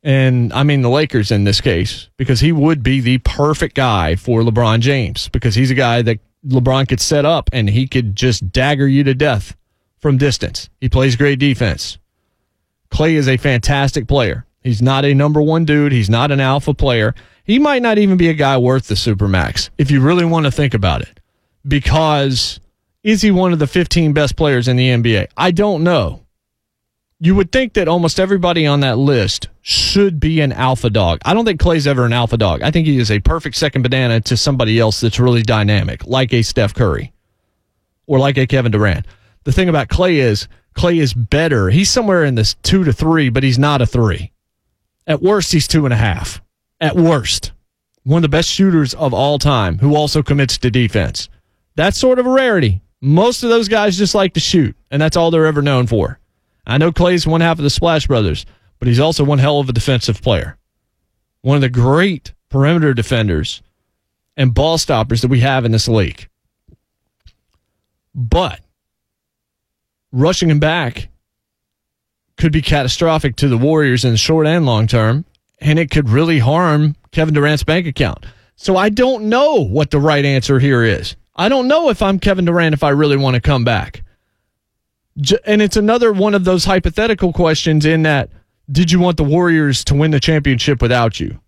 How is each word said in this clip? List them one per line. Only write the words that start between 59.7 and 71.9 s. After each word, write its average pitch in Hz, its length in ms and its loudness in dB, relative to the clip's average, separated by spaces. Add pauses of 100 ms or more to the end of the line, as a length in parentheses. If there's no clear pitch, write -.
defensive 117 500 -2
player. - 340 -2 (840)
One 139 160 0
of 139 60 2
the 127 80 0
great 139 600 0 (160)
perimeter 147 460 2
defenders 107 680 -2 (760)
and 127 180 0
ball 156 240 0
stoppers 113 440 -2
that 127 60 0
we 123 120 2
have 131 240 0
in 113 80 0
this 110 160 -2
league. 110 400 -2 (1900)
But 127 460 -2 (1500)
rushing 160 380 0
him 147 100 2
back 151 480 -4 (1300)